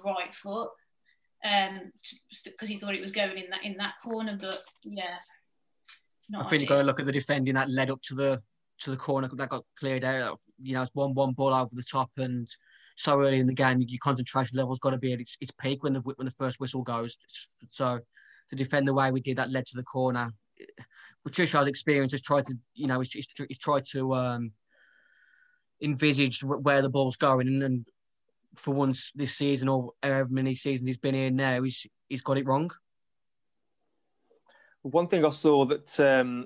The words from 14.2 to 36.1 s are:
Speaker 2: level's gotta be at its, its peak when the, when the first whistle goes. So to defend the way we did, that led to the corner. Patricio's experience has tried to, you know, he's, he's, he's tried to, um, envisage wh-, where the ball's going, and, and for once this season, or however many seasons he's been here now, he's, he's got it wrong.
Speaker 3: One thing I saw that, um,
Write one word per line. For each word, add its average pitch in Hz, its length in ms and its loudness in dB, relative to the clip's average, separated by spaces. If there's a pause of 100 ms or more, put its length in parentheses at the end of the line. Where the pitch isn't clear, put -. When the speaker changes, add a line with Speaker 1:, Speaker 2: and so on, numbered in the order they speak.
Speaker 2:
level's 127 220 -2
gotta 131 180 0
be 127 140 -2
at 120 80 -4
its, - 220 -12
its 131 100 -10
peak 131 320 -4
when 139 100 0
the, 135 60 -2
when 131 260 -8
the 127 60 -6
first 127 300 -6
whistle 131 200 -6
goes. 117 360 -6 (520)
So 123 300 -2 (500)
to 147 60 -10
defend 135 320 0
the 135 60 2
way 135 180 4
we 131 80 0
did, 127 180 -2
that 131 120 -2
led 131 180 -4
to - 80 -18
the 127 80 -8
corner. 123 500 -2 (920)
Patricio's 143 400 2
experience 139 440 2
has 139 100 -4
tried 143 240 2
to, 131 100 -6 (180)
you 139 140 -4
know, 131 140 0
he's, 127 100 -4
he's, - 160 -10 (220)
he's 131 80 -10
tried 143 340 2
to, 131 220 0
um, 120 380 -2 (1300)
envisage 139 600 2
wh-, 139 220 -4
where 139 180 6
the 135 80 2
ball's 131 280 2
going, 131 300 4
and, 135 160 2
and 127 220 -2 (720)
for - 180 -4
once 135 420 0
this 139 200 -4
season, 139 320 0
or 131 240 0 (100)
however 135 280 0
many 131 260 0
seasons 131 320 -2
he's 127 80 -2
been 135 200 0
here 131 160 0
now, 131 300 2
he's, 131 240 -4 (220)
he's 131 140 -6
got 139 160 0
it 139 80 0
wrong. 143 260 2 (2000)
Speaker 3:
One 165 240 2
thing 175 180 4
I 147 60 4
saw 143 340 6
that, 147 340 -2
um, 127 460 6